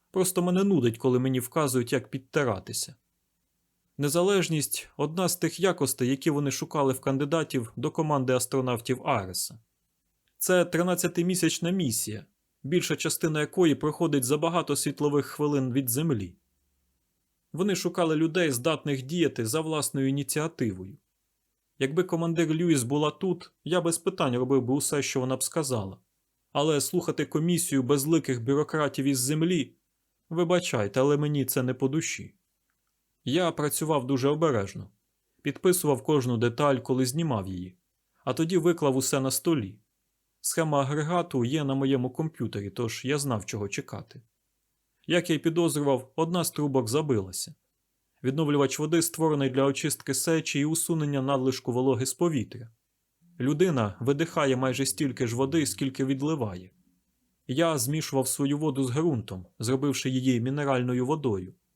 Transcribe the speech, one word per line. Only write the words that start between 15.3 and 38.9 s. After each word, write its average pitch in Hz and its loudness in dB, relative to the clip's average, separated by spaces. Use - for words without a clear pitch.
від 131 0
Землі. 117 -2
Вони 190 0
шукали 170 0
людей, 160 2
здатних 139 -2
діяти 143 0
за 147 -2
власною 151 -2
ініціативою. 135 -4
Якби 151 0
командир 165 0
Льюіс 160 4
була 147 0
тут, 180 -4
я 175 2
без 170 0
питань 180 0
робив 127 2
би 123 0
усе, 143 0
що - -2
вона 127 -2
б 131 -6
сказала. 117 -4
Але 147 2
слухати 151 -2
комісію 156 0
безликих 135 2
бюрократів 143 0
із 139 2
Землі, 156 0
вибачайте, 165 0
але 143 4
мені 147 0
це - -2
не 123 0
по 131 0
душі. - -4
Я 160 0
працював 151 -2
дуже 135 2
обережно. 139 0
Підписував 147 2
кожну 127 2
деталь, 120 2
коли 127 0
знімав 127 -2
її. 92 -10
А 127 -2
тоді 165 0
виклав 156 2